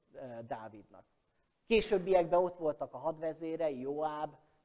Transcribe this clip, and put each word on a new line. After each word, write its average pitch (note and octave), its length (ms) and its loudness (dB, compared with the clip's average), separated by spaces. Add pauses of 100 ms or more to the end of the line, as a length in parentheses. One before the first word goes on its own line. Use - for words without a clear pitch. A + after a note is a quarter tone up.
(120)
ö, C#3 60 -18 (280)
Dávidnak. G#2+ 580 -12 (600)
Későbbiekben F#3 760 4
ott F3+ 140 0
voltak D3+ 380 -4
a B2+ 40 -10
hadvezérei, D#3+ 840 -2
Joáb, D3+ 540 -4 (300)